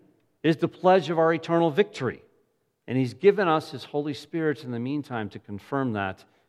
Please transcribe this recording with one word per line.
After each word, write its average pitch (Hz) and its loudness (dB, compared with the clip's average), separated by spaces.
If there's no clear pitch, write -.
is 160 2
the 170 0
pledge 180 2
of 170 -2
our 165 4
eternal 170 2
victory, 139 -2
and 127 -2
he's 123 -2
given 190 4
us 156 0
his 127 -12
Holy 147 -6
Spirit 156 -4
in 127 -10
the 120 -6
meantime 123 -6
to 107 -14
confirm 123 -4
that 98 -4